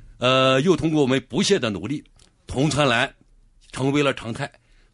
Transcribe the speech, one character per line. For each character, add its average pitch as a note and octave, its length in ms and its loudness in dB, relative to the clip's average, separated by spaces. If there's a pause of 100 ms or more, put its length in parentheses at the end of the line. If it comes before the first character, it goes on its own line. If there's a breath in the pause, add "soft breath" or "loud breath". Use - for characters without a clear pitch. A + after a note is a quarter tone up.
(180 soft breath)
呃， C3 420 2
又 D#3+ 160 2
通 D#3+ 140 -2
过 D3+ 120 2
我 C3+ 40 2
们 C3 220 0
不 F#3+ 140 -2
懈 G3 160 2
的 B2 100 -4
努 F#2 200 -6
力， D3 140 -8 (440)
铜 D3+ 240 -2
川 D3 160 2
蓝 B2 260 2 (600)
成 C3+ 200 -2
为 D3 100 2
了 C3+ 120 0
常 A2+ 180 -10
态， B2 180 -10 (440)